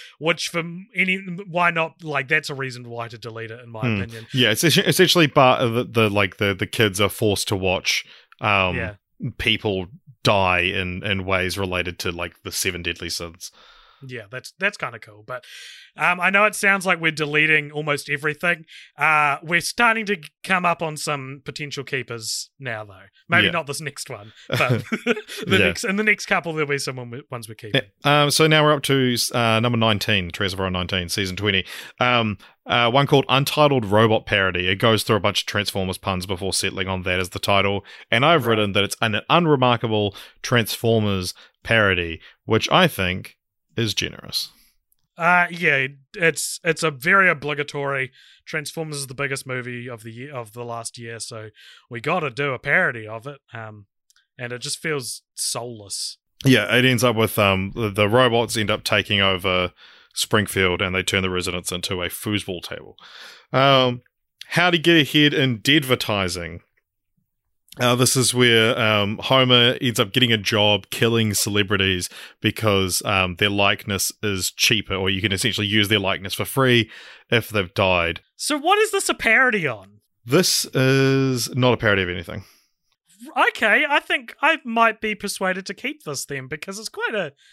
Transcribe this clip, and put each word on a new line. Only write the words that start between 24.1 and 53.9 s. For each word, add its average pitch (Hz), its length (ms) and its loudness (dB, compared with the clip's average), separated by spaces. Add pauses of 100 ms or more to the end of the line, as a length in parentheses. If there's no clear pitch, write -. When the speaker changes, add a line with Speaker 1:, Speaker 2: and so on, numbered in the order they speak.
Speaker 1:
but - 80 -2
<laughs> 123 320 0
Speaker 2:
<laughs> - 160 -6
Speaker 1:
the 240 100 0 (320)
Speaker 2:
Yeah. 190 120 2
Speaker 1:
next, 175 260 0
in 196 100 -2
the 214 80 -2
next 208 220 0
couple, 175 260 -2
there'll 156 180 -4
be 139 100 -2
some 131 180 -8
one 120 140 -12
we, 127 100 -14 (100)
ones 117 160 -12
we're 110 80 -16
keeping. 117 240 -4 (240)
Speaker 2:
Yeah. 147 200 4
Um, 147 80 2
so 160 140 4
now 156 200 6
we're 151 80 6
up 143 100 -2
to, 131 320 2 (180)
uh, 113 280 2
number 120 160 2
nineteen, 104 540 2
Treasures 95 200 -2
of 95 80 -8
Horror 95 120 0
nineteen, 90 360 -4
season 92 300 -4
twenty. 98 260 0 (380)
Um, 117 360 2 (280)
uh, 120 260 2
one 135 160 4
called 139 220 4
Untitled 135 560 4
Robot 107 400 4
Parody. 92 420 2
It 95 120 0
goes 113 240 2
through 113 120 2
a 95 60 0
bunch 101 220 0
of - 20 -8
Transformers 95 520 -4
puns 92 280 -4
before 95 260 -4
settling 95 380 -2
on 92 140 -4
that 92 180 0
as 90 80 -4
the - 100 -8
title. 98 460 2 (260)
And 120 140 4
I've 156 220 4
Speaker 1:
Right. 113 100 4
Speaker 2:
written 101 160 0
that 101 100 4
it's - 160 -4
an 107 300 0
unremarkable 123 840 2 (280)
Transformers 107 920 0 (300)
parody, 90 560 2 (240)
which 110 260 0
I 175 200 4
think 95 480 -4 (380)
is 110 200 -2
generous. - 540 -6 (680)
Speaker 1:
Uh, 175 320 2
yeah, 156 380 0 (260)
it's, 165 500 -2
it's 165 200 -2
a 156 80 0
very 180 360 2
obligatory. 143 840 -4 (340)
Transformers 156 520 -8
is 139 100 -10
the 127 80 -14
biggest 135 320 -6
movie 123 420 -8
of 113 140 -16
the 117 80 -14
year, 123 200 -16
of 117 220 -12
the 120 100 -12
last 117 360 -10
year, 117 200 -14
so 110 300 -12 (400)
we 120 100 -10
gotta 151 300 -2
do 131 240 -4
a 120 60 -8
parody 143 480 -2
of 110 180 -12
it. 143 140 -16 (120)
Um, 107 360 -16 (500)